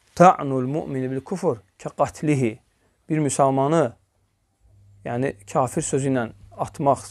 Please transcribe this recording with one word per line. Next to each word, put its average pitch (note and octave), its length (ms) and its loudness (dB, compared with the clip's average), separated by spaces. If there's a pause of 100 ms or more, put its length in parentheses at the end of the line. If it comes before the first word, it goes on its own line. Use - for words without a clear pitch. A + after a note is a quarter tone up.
(160)
Ta'nul C#3 540 4
mu'mini C#3 420 -4
bil C3+ 140 -6
kufur F3 320 -4 (240)
kə - 160 -12
qatlihi. C3+ 600 0 (520)
Bir D#3 100 0
müsəlmanı, C3+ 720 2 (1120)
yəni B2+ 280 -4 (160)
kafir C#3+ 320 0
sözü C#3 300 -2
ilə A#2+ 160 -2 (380)
atmaq, C#3 460 -2